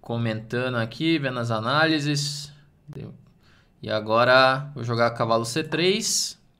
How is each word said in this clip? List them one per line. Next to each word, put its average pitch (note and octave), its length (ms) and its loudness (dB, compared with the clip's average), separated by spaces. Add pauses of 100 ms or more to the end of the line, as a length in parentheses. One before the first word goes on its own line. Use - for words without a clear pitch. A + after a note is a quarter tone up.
(100)
comentando A#2 640 -4
aqui, D3 460 0
vendo B2+ 180 -4
as A2+ 140 -2
análises. D3 1000 0 (360)
Deu. A#2 260 -14 (680)
E A2+ 80 -12
agora B2+ 880 4
vou B2+ 80 -10
jogar A#2 300 0
cavalo A2+ 320 0
C D#3 180 -4
três. F3+ 760 0 (240)